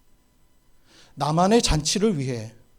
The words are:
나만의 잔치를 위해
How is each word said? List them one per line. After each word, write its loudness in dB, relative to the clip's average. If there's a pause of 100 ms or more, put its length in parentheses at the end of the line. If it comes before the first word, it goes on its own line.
(1160)
나만의 2
잔치를 0
위해 -8 (260)